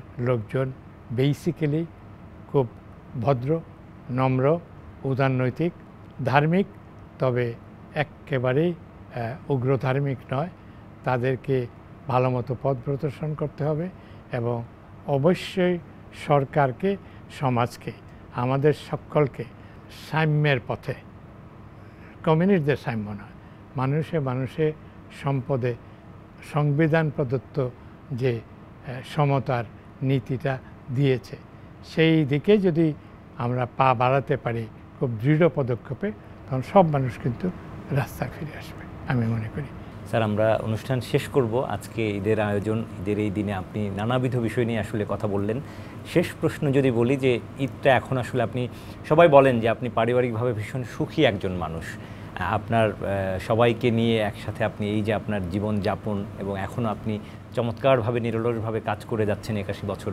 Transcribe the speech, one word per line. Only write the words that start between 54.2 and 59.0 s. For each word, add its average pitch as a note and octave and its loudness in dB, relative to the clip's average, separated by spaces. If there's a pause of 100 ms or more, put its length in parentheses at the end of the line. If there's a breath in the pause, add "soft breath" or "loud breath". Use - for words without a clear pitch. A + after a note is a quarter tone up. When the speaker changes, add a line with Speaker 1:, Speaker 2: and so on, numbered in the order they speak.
Speaker 2:
আপনি G#2 -2
এই G#2+ 0
যে G#2+ 0
আপনার G2 -2
জীবনযাপন G2+ -2 (140)
এবং G2 -6
এখনও G#2+ -4
আপনি G#2 -4 (340 loud breath)
চমৎকারভাবে A#2+ 2
নিরলসভাবে A2+ -2
কাজ G#2 -4